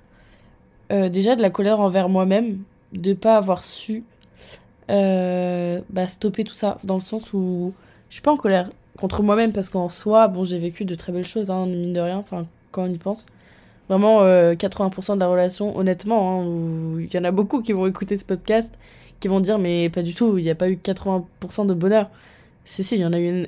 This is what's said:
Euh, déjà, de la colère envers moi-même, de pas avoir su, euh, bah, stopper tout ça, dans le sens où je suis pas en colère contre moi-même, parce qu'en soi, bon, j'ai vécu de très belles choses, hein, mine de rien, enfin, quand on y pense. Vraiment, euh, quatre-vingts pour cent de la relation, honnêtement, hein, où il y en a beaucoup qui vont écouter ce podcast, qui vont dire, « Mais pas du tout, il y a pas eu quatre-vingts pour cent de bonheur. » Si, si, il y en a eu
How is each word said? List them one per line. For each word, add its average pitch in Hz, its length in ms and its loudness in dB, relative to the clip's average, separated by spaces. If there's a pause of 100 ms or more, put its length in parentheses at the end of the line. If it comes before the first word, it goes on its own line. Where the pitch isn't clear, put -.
(920)
Euh, 196 180 2
déjà, 196 260 2
de 226 60 0
la 196 80 4
colère 208 320 2
envers 190 280 2
moi-même, 190 500 2 (340)
de 185 200 -2
pas 220 240 4
avoir 190 260 0
su, - 400 -10 (840)
euh, 180 1000 0
bah, 185 180 -2
stopper 202 360 -4
tout - 120 -8
ça, 202 280 -2
dans 190 120 -2
le 185 60 -2
sens 220 320 -10
où 185 400 -2 (360)
je - 60 -16
suis - 60 -14
pas - 100 2
en 196 60 2
colère 190 320 0 (280)
contre 190 260 -4
moi-même, 214 300 2
parce 202 160 -4
qu'en 180 200 -2
soi, 214 380 4
bon, 185 160 -4
j'ai 180 140 -4
vécu 170 260 -6
de 180 120 -4
très 170 180 -10
belles 180 120 -4
choses, 196 260 -4
hein, 185 160 -2
mine 175 260 -4
de 175 80 -2
rien, 175 160 -2
enfin, 185 280 -8 (260)
quand 185 120 -4
on 185 80 -2
y 175 60 -6
pense. 202 280 -8 (600)
Vraiment, 202 340 6
euh, 180 340 6
quatre-vingts 190 340 -2
pour 190 140 -8
cent 208 120 -2
de 196 60 0
la 180 60 2
relation, 180 500 0
honnêtement, 185 640 0
hein, 180 40 -2
où 165 540 -4
il 165 140 -8
y 185 40 -2
en 175 60 0
a 180 80 0
beaucoup 208 300 0
qui 226 100 -4
vont 190 160 0
écouter 190 300 -4
ce 196 80 -10
podcast, 214 480 -2 (480)
qui 202 80 -4
vont 196 100 2
dire, « 196 200 2
Mais 175 300 2
pas 175 140 -4
du 170 100 -4
tout, 214 240 2
il 180 60 0
y 165 60 0
a 160 60 0
pas 185 140 0
eu 185 80 0
quatre-vingts 190 480 -4 (140)
pour 190 140 -12
cent 208 120 -2
de 190 80 2
bonheur. » 202 360 2 (560)
Si, - 180 -6
si, 226 120 -2
il 196 60 2
y 175 40 0
en 170 80 0
a 170 60 0
eu 175 280 -2